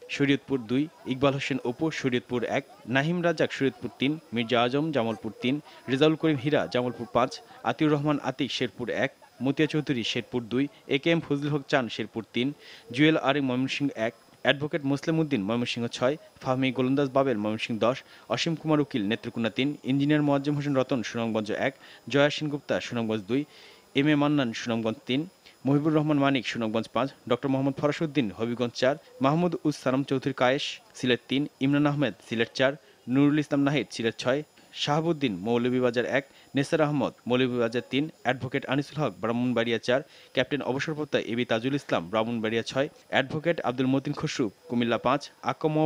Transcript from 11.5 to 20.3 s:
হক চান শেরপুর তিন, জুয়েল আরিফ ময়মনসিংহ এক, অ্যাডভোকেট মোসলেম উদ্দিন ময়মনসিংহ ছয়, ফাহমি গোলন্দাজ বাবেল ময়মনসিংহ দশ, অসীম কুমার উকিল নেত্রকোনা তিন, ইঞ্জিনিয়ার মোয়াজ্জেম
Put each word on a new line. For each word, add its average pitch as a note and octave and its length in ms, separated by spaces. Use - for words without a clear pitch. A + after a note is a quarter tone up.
হক C#3 180
চান C3 140
শেরপুর A2+ 280
তিন, A#2+ 140
জুয়েল D3+ 260
আরিফ C#3+ 160
ময়মনসিংহ C3 460
এক, B2 60
অ্যাডভোকেট C#3+ 460
মোসলেম C#3+ 300
উদ্দিন C#3+ 280
ময়মনসিংহ A#2 380
ছয়, C3+ 180
ফাহমি C3 300
গোলন্দাজ C3+ 440
বাবেল C3+ 280
ময়মনসিংহ A2 360
দশ, A#2 180
অসীম B2 260
কুমার D#3 280
উকিল B2 260
নেত্রকোনা A2+ 480
তিন, C3 120
ইঞ্জিনিয়ার C#3+ 440
মোয়াজ্জেম C#3+ 300